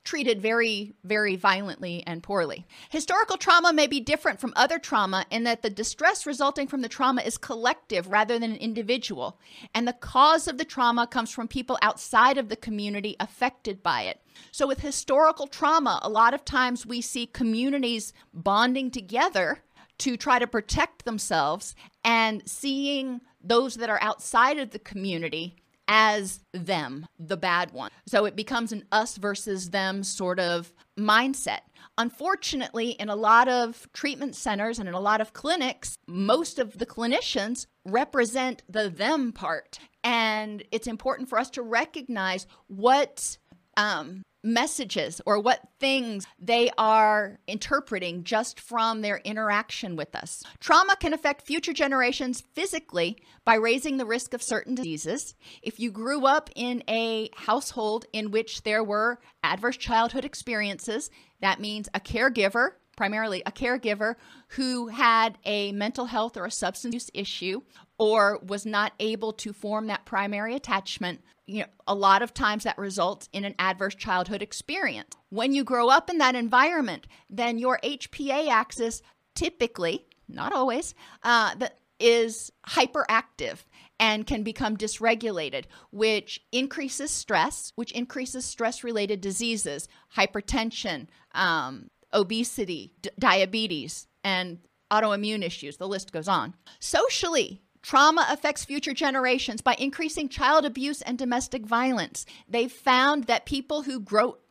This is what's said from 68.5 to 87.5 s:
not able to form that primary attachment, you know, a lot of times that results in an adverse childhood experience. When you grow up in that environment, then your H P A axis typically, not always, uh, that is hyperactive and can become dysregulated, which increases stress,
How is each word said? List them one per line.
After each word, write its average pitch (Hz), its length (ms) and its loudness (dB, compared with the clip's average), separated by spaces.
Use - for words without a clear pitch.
not 214 320 0
able 220 360 -4
to 214 180 -10
form 214 340 -6
that 208 180 -6
primary 208 520 -4
attachment, 196 640 -4
you 202 140 -8
know, - 60 -6
a 196 60 2
lot 196 280 6
of 233 100 -6
times 214 320 -2
that 208 140 -4
results 196 540 -4
in 196 120 -6
an 202 140 -6
adverse 190 360 0
childhood 185 480 -4
experience. 247 720 -6
When 233 220 0
you 277 120 2
grow 240 240 2
up 302 200 6
in 349 100 -2
that 254 180 4
environment, 247 720 2
then 233 300 -2
your 254 240 0
H 277 280 -6
P 277 200 -6
A 294 180 0
axis 226 540 0
typically, 233 720 -2
not - 240 -6
always, 262 420 0
uh, 226 340 4
that 247 220 -6
is 233 540 4
hyperactive 226 1000 0
and 214 280 2
can 220 160 -2
become 214 340 -2
dysregulated, 208 880 -2
which 214 500 0
increases 277 580 -4
stress, - 680 -2